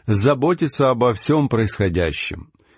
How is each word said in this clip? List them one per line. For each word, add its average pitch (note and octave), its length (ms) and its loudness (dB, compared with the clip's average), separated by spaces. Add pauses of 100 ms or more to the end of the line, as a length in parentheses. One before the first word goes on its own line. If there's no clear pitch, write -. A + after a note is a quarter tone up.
заботится C3+ 840 2
обо B2 240 2
всём C#3+ 340 0
происходящем. F2 1040 -2 (260)